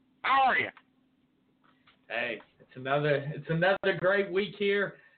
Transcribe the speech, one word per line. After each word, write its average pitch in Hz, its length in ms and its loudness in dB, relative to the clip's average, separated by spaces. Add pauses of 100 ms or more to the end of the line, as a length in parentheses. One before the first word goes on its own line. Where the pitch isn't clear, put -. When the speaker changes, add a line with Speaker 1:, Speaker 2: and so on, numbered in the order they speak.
(220)
Speaker 1:
How 269 260 4
are 202 100 2
you? 101 120 -2 (1400)
Speaker 2:
Hey, 117 320 -6 (180)
it's - 160 -20
another, 139 600 0
it's 147 140 -12
another 185 500 2
great 196 320 0
week 190 260 -2
here, 202 380 0 (220)